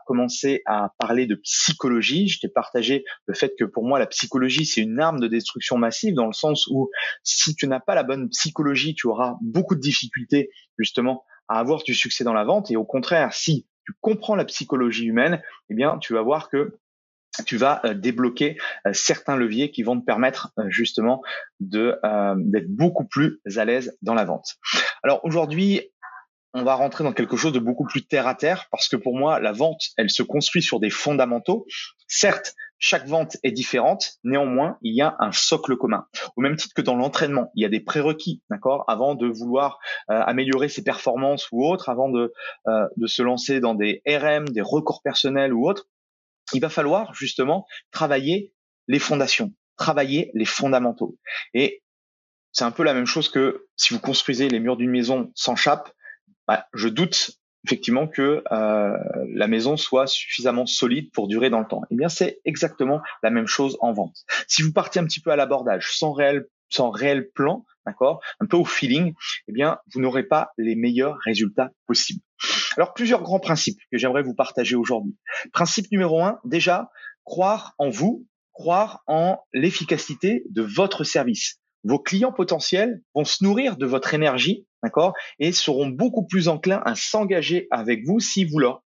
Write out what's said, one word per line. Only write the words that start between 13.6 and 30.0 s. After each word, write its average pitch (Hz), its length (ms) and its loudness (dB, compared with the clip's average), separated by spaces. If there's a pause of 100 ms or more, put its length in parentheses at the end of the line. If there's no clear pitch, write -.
tu - 140 -10
comprends 214 360 0
la 160 100 0
psychologie 117 600 -2
humaine, 147 360 2 (260)
eh 107 60 -6
bien, 151 220 2
tu 123 160 -6
vas 113 80 2
voir 147 260 0
que 143 320 -2 (680)
tu 117 120 -2
vas, 139 280 4
euh, 110 80 0
débloquer, 123 640 0 (300)
euh, 101 40 2
certains - 460 0
leviers 123 320 0
qui 123 140 -4
vont 120 140 0
te 120 60 -4
permettre, 123 540 0
euh, 110 100 -2
justement 113 540 0 (380)
de, 107 440 0
euh, 101 320 0
d'être 98 320 0
beaucoup 135 380 0
plus - 340 0 (160)
à 110 100 0
l'aise 123 360 -2
dans 117 140 0
la 107 100 2
vente. 82 300 -6 (480)
Alors 139 200 2
aujourd'hui, 170 680 0 (600)
on 127 100 -4
va 131 100 4
rentrer 139 300 0
dans 135 100 0
quelque 120 240 0
chose 147 160 0
de 123 60 2
beaucoup 123 260 0
plus - 220 -4
terre 131 180 2
à 127 80 2
terre 175 380 0
parce - 180 0
que 135 60 0
pour 123 200 -2
moi, 143 240 2
la 107 120 0
vente, 156 440 0
elle 107 140 2